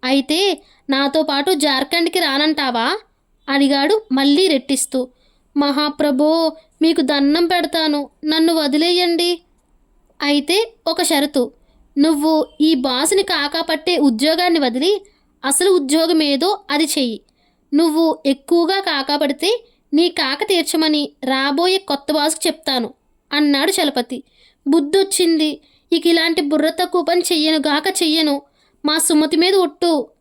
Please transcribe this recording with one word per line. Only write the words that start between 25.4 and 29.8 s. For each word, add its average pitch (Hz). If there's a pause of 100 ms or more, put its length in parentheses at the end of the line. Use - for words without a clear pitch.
ఇక 330
ఇలాంటి 339
బుర్ర 302
తక్కువ 349
పని 339
చెయ్యనుగాక 302
చెయ్యను, 320 (480)
మా 302
సుమతి 311
మీద 359
ఒట్టు" 339 (280)